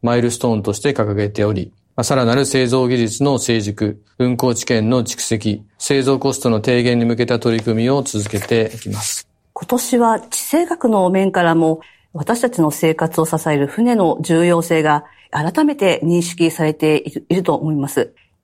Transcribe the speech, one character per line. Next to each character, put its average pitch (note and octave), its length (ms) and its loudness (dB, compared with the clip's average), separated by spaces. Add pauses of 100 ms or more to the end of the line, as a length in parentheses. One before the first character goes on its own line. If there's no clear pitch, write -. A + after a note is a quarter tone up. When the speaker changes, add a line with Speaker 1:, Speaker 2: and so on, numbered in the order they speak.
Speaker 1:
マ A#2+ 160 2
イ A#2+ 60 2
ル A#2+ 80 2
ス A#2 80 -6
ト B2 120 0
ー A2 40 2
ン G#2 80 -2
と G#2 100 -2
し - 80 -8
て C#3+ 140 0
掲 G#2 200 -2
げ G#2 140 -2
て G#2 160 -2
お G#2 80 0
り、 F#2+ 200 -6 (240)
ま B2 60 -2
あ、 - 20 -4
さ D3 100 -2
ら B2+ 120 2
な A#2 80 2
る C3+ 100 2
製 C3 220 0
造 B2+ 220 2
技 B2 100 0
術 A#2 260 -2
の C#3 140 2
成 A2+ 240 0
熟、 G#2 400 -4 (160)
運 B2 180 0
航 B2 180 0
知 - 120 -8
見 A2 240 2
の B2+ 120 2
蓄 - 200 -8
積、 G#2+ 400 -4 (160)
製 C3+ 240 0
造 C3+ 160 2
コ C#3 160 -2
ス - 60 -10
ト B2 100 0
の A2 100 0
低 A#2+ 220 2
減 A#2+ 160 2
に A#2 80 2
向 A#2 100 0
け A#2 80 0
た A#2+ 140 0
取 A2+ 180 0
り A2 80 -4
組 A2+ 200 0
み B2+ 60 2
を C#3 120 0
続 G2+ 260 -6
け G#2 100 -4
て A2 360 0
い A2+ 40 -12
き G#2 120 -10
ま G#2 100 -6
す。 - 260 -8 (280)
Speaker 2:
今 - 120 -14
年 B3 300 0
は A#3 240 4
地 - 220 -8
政 E4+ 260 0
学 E4+ 220 0
の F#3+ 180 4
面 F#3+ 240 2
か F#3+ 100 2
ら E3 120 4
も、 D#3+ 260 2 (320)
私 G#3+ 300 -2
た B3 80 2
ち A#3+ 100 -2
の D3+ 100 2
生 D#3+ 240 0
活 E3 280 -4
を - 20 0
支 D#3+ 120 -2 (120)
え D3+ 80 2
る C#3+ 100 0
船 A#3 280 0
の F#3 260 2
重 E3 240 2
要 F3 160 4
性 D#3+ 220 0
が D3 240 2 (240)
改 F#3+ 340 0
め D4 100 2
て F#3+ 300 0
認 E3+ 160 2
識 E3+ 300 0
さ E3 140 -2
れ D#3 100 2
て D#3 240 2
い - 120 -10
る、 - 200 -10
い F3 40 0
る F3+ 80 0
と E3 120 0
思 D#3 180 -2
い D3+ 40 0
ま C#3 120 -2
す。 - 240 -2 (320)